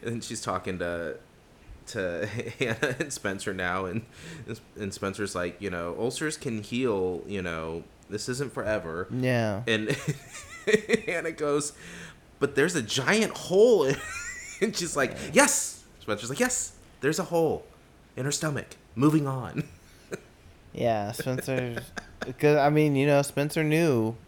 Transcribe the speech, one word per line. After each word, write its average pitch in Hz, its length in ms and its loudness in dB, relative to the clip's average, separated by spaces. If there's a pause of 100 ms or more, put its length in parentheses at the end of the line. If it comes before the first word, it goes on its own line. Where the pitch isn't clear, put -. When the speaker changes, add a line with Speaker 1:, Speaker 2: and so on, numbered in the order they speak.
Speaker 1:
and 117 180 -4
she's 113 200 -8
talking 92 380 -2
to, 85 360 -4 (680)
to 90 400 -4
<laughs> 107 320 -8
Hannah 127 420 0
and 151 100 -4
Spencer 98 440 -4
now, 92 320 -2
and, 101 160 -4 (760)
and 98 140 -4
Spencer's 98 420 -4
like, 87 240 -2
you 101 120 -4
know, 87 280 -4
"Ulcers 131 380 -2
can 113 260 -4
heal, 101 640 0
you 98 140 -4
know, 82 440 -4 (260)
this 101 180 -6
isn't 127 240 -4
forever." 92 580 -2
Speaker 2:
Yeah. 117 560 0
Speaker 1:
And 110 300 0 (480)
<laughs> - 640 0
Hannah 165 260 -2
goes, 147 400 0 (680)
"But 135 160 0
there's 165 200 4
a 147 80 2
giant 147 500 2
hole." 190 580 6
<laughs> - 680 -6
And 214 160 0
she's 170 180 -4
like, 135 180 2
Speaker 2:
Yeah. - 200 -8
Speaker 1:
"Yes." - 520 4 (160)
Spencer's 110 280 -4
like, 139 120 -6
"Yes, - 320 0 (280)
there's 156 180 2
a 185 60 0
hole 156 400 2 (500)
in 127 120 -4
her 143 60 -2
stomach. 139 440 -4 (180)
Moving 151 320 4
on." 131 380 -4 (460)
<laughs> - 80 -12 (560)
Speaker 2:
Yeah, 110 380 0
Spencer, 127 680 -4 (560)
'cause, 147 180 6
I 143 140 6
mean, 151 260 6
you 135 100 6
know, 143 140 6
Spencer 147 420 0
knew 147 540 4 (120)